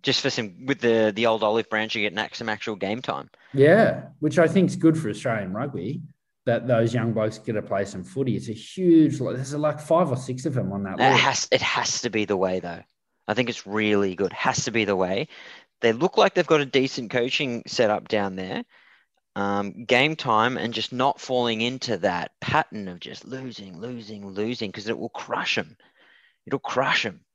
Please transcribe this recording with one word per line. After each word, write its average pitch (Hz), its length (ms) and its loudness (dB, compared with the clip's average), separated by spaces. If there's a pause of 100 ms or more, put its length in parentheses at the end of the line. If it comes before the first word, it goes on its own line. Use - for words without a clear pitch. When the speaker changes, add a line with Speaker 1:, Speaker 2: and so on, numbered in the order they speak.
Speaker 1:
Just - 180 0
for 139 100 0
some, 110 360 -6
with 135 140 -2
the, 113 340 4
the 117 120 0
old 110 180 2
olive 107 260 2
branch, 110 240 -2
you 110 80 -2
get 104 160 -2
an, 104 140 -2
some 113 160 -8
actual 107 260 -6
game 101 260 -4
time. - 300 -6 (240)
Speaker 2:
Yeah, 156 520 4 (120)
which 147 180 0
I 165 120 6
think's 180 260 4
good 160 240 4
for 113 120 -4
Australian 104 420 -4
rugby, 135 500 -6 (420)
that 117 220 0
those 117 260 4
young 117 200 0
blokes 110 260 -2
get - 140 -6
to 104 100 -2
play 98 220 -2
some 95 180 -10
footy. 131 320 -2
It's - 140 -6
a 113 40 -8
huge, 160 680 4
like, 110 160 -2
there's, 135 180 -6
like, 147 240 0
five 165 320 4
or 123 60 0
six - 280 -6
of 151 100 -2
them 101 180 0
on 98 120 -4
that 95 140 -6
Speaker 1:
It - 140 6
Speaker 2:
list. - 100 4
Speaker 1:
has, - 300 0
it - 100 4
has - 400 -2
to 120 80 -2
be 107 140 0
the 101 120 0
way, 92 220 2
though. 87 240 -8 (460)
I 104 60 0
think 120 140 2
it's - 160 -6
really 101 520 2
good. - 160 -2
Has - 320 -2
to 123 80 -4
be 110 120 2
the 98 120 0
way. 95 320 -2 (540)
They 117 100 4
look 139 260 0
like - 160 6
they've 175 100 4
got 156 160 4
a 143 60 -2
decent 127 460 -2
coaching 123 560 -2
setup 107 400 0
down 101 260 0
there. 95 300 -8 (720)
Um, 101 480 -4
game 135 320 4
time 120 420 2
and 110 160 -4
just 110 180 -6
not 131 280 0
falling 120 400 -2
into 120 380 -4
that 87 420 -2
pattern 107 480 -2
of 90 100 -12
just - 260 -14
losing, 110 560 -12
losing, 110 460 -12
losing, 104 460 -4
'cause 104 160 -10
it 113 100 -4
will 113 120 -8
crush - 480 -4
'em. - 180 -8 (680)
It'll - 140 -4
crush - 480 0
'em. 92 140 -8 (140)